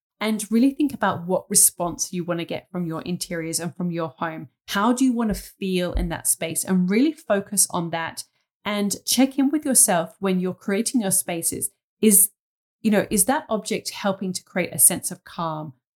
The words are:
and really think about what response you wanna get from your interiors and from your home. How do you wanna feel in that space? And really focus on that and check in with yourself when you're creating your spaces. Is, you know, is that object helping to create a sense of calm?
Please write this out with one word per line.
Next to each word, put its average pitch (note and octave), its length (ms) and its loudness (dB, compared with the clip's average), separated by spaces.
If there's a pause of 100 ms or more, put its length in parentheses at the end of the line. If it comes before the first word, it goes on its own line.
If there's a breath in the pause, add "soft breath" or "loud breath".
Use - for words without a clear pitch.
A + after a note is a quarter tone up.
(200)
and G#3+ 300 -2
really A#3 200 6
think C#4 240 0
about F#3+ 320 -2
what F3+ 240 0
response - 600 0
you F3 120 -4
wanna E3+ 200 -4
get - 260 -8
from F3+ 160 -4
your D#3+ 160 -6
interiors E3 580 -6
and E3+ 160 -8
from F3 140 -4
your E3 180 -4 (100)
home. D#3+ 300 -8 (200)
How G#3+ 240 2
do B3+ 120 0
you C4 80 4
wanna A3+ 220 0
feel F3+ 580 -4
in F3 160 0
that - 180 -6
space? - 380 -2
And F#3 240 2
really B3 240 4
focus G3+ 580 -2
on E3+ 200 -4
that E3 340 -8 (400)
and G3+ 400 -2
check C4 340 2
in C#4 120 4
with D4+ 140 0
yourself F#3 560 2
when F#3+ 200 2
you're F3+ 140 -2
creating A3 480 0
your F#3+ 80 0
spaces. - 600 -2 (300)
Is, G#3 300 6 (500)
you G#3+ 100 2
know, G3+ 200 4
is G#3 160 2
that C#4 220 0
object G#3+ 420 -4
helping F#3+ 420 -4
to - 120 -10
create - 300 -4
a E3 40 -4
sense - 320 2
of - 140 -12
calm? D#3 500 -8 (220)